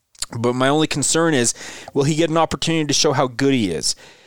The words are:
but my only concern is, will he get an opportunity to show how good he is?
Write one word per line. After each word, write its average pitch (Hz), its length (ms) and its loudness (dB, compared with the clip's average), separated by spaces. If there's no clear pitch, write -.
but 123 180 0
my 127 120 2
only 151 220 2
concern 160 460 0
is, 120 200 2
will 139 80 2
he 151 140 0
get 160 140 0
an 160 60 0
opportunity 160 500 0
to 143 60 -2
show 151 200 2
how 135 160 2
good 135 260 2
he 107 160 2
is? - 240 -4